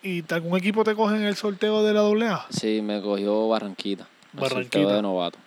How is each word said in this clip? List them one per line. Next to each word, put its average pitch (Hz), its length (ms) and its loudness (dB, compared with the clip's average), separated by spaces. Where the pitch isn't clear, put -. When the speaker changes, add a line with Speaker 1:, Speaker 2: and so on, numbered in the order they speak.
Speaker 1:
y, 196 60 -6
y 165 140 -6
¿algún 170 240 -2
equipo 208 280 2
te 214 100 2
coge 214 220 2
en 214 80 0
el 208 120 0
sorteo 214 460 0
de 214 120 4
la 208 60 4
doble 214 280 4
A? 180 220 -4
Speaker 2:
Sí, 110 320 -2
me 104 200 -2
cogió 104 460 0
Barranquita, 101 580 -4
el 143 60 -14
sorteo 131 160 -2
Speaker 1:
Barranquita. 101 400 2
Speaker 2:
de 107 60 2
novato. 92 440 -2